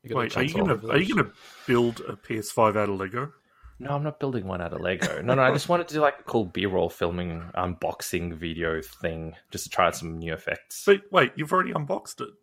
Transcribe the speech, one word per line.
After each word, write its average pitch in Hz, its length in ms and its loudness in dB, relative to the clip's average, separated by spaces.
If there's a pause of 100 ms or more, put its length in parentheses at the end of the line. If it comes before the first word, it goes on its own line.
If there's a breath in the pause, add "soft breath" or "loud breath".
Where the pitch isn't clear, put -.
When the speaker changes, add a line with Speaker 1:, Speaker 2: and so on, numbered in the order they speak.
Speaker 1:
You 113 80 -18
got 113 40 -4
a 127 40 2
Speaker 2:
Wait, - 180 -2
are - 60 2
you 147 100 0
Speaker 1:
chance 190 140 2
Speaker 2:
gonna, - 100 2
Speaker 1:
to 110 140 -6
Speaker 2:
are 139 80 4
you 208 160 0
gonna 120 160 2 (340 loud breath)
build 120 420 2
a 101 80 -8
P - 220 -6
S 104 140 -6
five 107 260 4
out 104 120 2
of 95 100 -2
Lego? 117 340 -6 (460 soft breath)
Speaker 3:
No, 131 160 -10
I'm 143 80 -2
not 151 160 -6
building 123 260 -2
one 92 160 -4
out 85 120 -6
of 80 80 -6
Lego. 87 420 -2
No, 123 100 2
no, 135 80 4
I 131 100 6
just 139 160 0
wanted 175 200 2
to 151 80 -10
do, 156 60 2
like, 143 180 4
a - 40 -20
cool 110 220 0
B-roll 90 420 0
filming, 85 540 -4 (140)
unboxing 87 800 -4
video 80 480 -4
thing, 80 500 -8 (160)
just - 140 -8
to - 80 -12
try 90 160 4
out 85 80 2
some 82 240 -10
new 82 140 -6
effects. - 520 -8
Speaker 2:
But 202 160 8 (100)
wait, 165 240 6
you've 151 160 -4
already 185 220 2
unboxed 160 480 -6
it. 113 80 -8 (120)